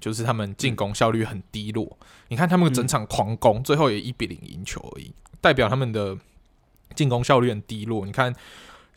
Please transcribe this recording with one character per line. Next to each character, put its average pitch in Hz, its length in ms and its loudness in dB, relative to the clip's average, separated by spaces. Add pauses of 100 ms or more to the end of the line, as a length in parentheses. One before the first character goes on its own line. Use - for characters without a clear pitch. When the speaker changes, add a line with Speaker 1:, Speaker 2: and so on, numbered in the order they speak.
Speaker 1:
就 110 120 -4
是 113 120 -4
他 123 80 0
们 107 260 -4
进 127 160 -2
攻 101 200 -4
效 117 160 2
率 110 140 0
很 107 180 -10 (100)
低 107 200 -10
落。 107 280 -6
Speaker 2:
嗯。 - 60 -20 (220)
Speaker 1:
你 120 80 -8
看 170 120 2
他 180 100 4
们 165 160 4
整 127 140 0
场 113 180 -2
狂 110 300 -2
攻， 107 220 4
Speaker 2:
嗯。 120 40 -6
Speaker 1:
最 143 140 2
后 151 140 4
也 104 100 -2
一 120 100 -8
比 - 160 -6
零 - 160 -10
赢 - 220 -14
球 - 160 -10 (160)
而 - 40 -16
已， - 120 -18 (280)
代 165 140 6
表 123 140 4
他 127 80 0
们 131 140 -2
的 101 280 -4 (760)
进 147 140 2
攻 120 160 2
效 135 160 6
率 123 80 4
很 107 140 -4
低 107 240 -10
落。 110 180 -2
你 98 80 -10
看 127 220 -2 (640)